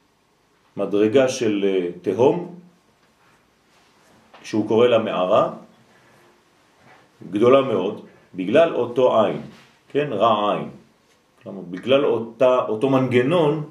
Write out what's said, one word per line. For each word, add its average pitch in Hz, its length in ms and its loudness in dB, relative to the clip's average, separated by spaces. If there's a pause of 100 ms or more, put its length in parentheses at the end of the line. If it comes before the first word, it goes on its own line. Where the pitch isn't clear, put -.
(800)
מדרגה 107 500 2
של, 104 360 -2
אה, 95 240 0 (140)
תהום, 131 520 0 (1900)
שהוא 107 260 -4
קורא 113 180 4
לה 120 120 4
מערה, 101 540 0 (1800)
גדולה 120 320 4
מאוד, 107 440 -6 (280)
בגלל 123 400 0
אותו 113 500 0
עין, 78 160 -4 (500)
כן? 143 220 -4
רע 104 420 0
עין. 73 140 -8 (760)
כלומר, 101 180 -14 (100)
בגלל 117 340 0
אותה, 123 540 0 (100)
אותו 110 220 -2
מנגנון 139 800 2